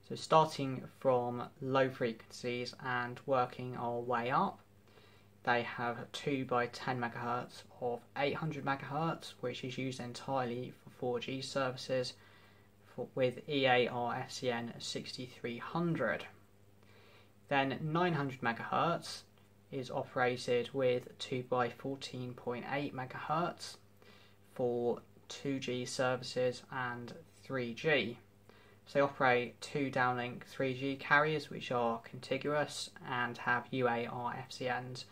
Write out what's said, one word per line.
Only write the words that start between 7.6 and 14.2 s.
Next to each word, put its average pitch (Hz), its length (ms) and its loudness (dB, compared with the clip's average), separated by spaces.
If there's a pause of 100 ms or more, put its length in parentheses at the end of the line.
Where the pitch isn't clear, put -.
of 120 220 -2 (160)
eight 143 180 2
hundred 143 300 -4
megahertz, 139 760 -2
which 123 240 -4
is 127 140 -6
used 131 240 -4
entirely 123 720 -4 (100)
for - 60 -18
four 123 320 -2
G 131 200 -4
services 131 720 -2 (760)
for, - 300 -8
with 127 320 4
E 139 180 4
A 123 220 8
R 120 260 0
F 127 160 -4